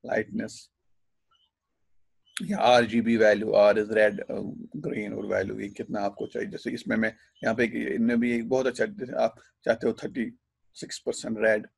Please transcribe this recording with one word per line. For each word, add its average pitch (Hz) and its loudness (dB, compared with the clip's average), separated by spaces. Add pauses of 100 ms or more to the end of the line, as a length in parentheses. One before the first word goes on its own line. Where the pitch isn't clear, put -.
lightness, 113 -6 (1700)
या 190 -4
आरजीबी 117 4
value, 107 6
R 104 6
is 107 0
red, 107 4
uh, 101 -8 (220)
green 107 -6
और 107 -8
value 101 -2
ये 101 -6
कितना 107 -8
आपको 101 -4
चाहिए। 110 -6
जैसे - -8
इसमें 117 -4
मैं 110 -2 (280)
यहाँ 113 0
पे 123 2
एक, 110 -4
इनमें 120 0
भी 120 2
एक 117 -2
बहुत 131 2
अच्छा, 120 0
जैसे 107 -8
आप 117 0 (300)
चाहते 120 0
हो 113 0
थर्टी - -6 (360)
सिक्स - -14
percent 113 -6
red 107 2 (120)